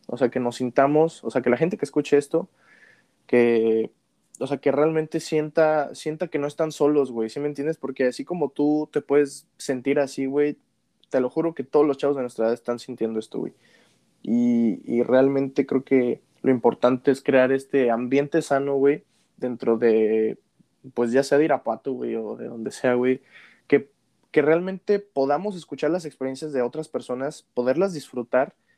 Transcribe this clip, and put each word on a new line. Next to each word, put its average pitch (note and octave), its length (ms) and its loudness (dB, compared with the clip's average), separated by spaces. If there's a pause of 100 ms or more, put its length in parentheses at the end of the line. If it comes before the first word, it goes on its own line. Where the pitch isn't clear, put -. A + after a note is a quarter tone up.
O C3 100 -8
sea, B2 140 2
que B2+ 100 -4
nos A#2+ 160 -4
sintamos, D3 680 2
o A#2+ 60 -6
sea, B2 120 -2
que B2 80 2
la A#2+ 60 4
gente E3+ 200 0
que - 80 -6
escuche - 320 0
esto, D#3+ 320 0 (800)
que, A2+ 640 4 (500)
o C3 60 -2
sea, C3+ 120 -4
que C#3 140 0
realmente D#3 480 0
sienta, D#3 760 0
sienta D#3 340 -8
que D3+ 100 -4
no C#3+ 80 -2
están D#3 260 -4
solos, D3 400 2
güey, A2+ 180 -4
¿sí C#3+ 100 -10
me D3 80 -4
entiendes? D3 300 -6
Porque C3 280 -4
así B2+ 180 -4
como E3 260 -6
tú D3+ 420 0
te D3 80 -4
puedes C#3+ 460 0 (120)
sentir C#3 400 -2
así, C#3 280 -4
güey, D3 300 0 (540)
te C3+ 100 0
lo B2 100 -2
juro D#3+ 240 -4
que C#3 100 -8
todos D3 220 2
los C#3 120 0
chavos C#3+ 180 0
de C3 60 -4
nuestra A#2 240 -2
edad A#2 80 2
están A#2+ 240 -6
sintiendo A2+ 400 -6
esto, - 200 -8
güey. - 140 -8 (680)
Y, A#2 640 2
y A#2+ 180 0
realmente C3+ 640 2
creo C3 180 -2
que B2 360 0 (220)
lo B2+ 80 2
importante B2 600 2
es B2+ 120 0
crear C3 300 4
este C3+ 380 0
ambiente C3+ 520 0
sano, C#3 320 -2
güey, C#3+ 300 2 (320)
dentro A#2 420 -2
de, A2 600 2 (560)
pues, A#2+ 180 -2
ya C3+ 100 4
sea C#3+ 160 2
de D#3 60 4
Irapuato, C3+ 480 -4
güey, A#2+ 240 -6
o A2+ 200 -8
de A#2+ 120 -12
donde A2+ 220 -10
sea, B2+ 240 0
güey, B2+ 280 0 (460)
que, C#3 220 2 (400)
que D3+ 120 2
realmente F#3 560 0
podamos F3 580 -4
escuchar D3+ 340 -6
las F3 140 -4
experiencias C3+ 480 -10
de C3 100 -2
otras D3 260 -6
personas, C3 640 -8
poderlas C#3 400 0
disfrutar B2+ 600 -4 (240)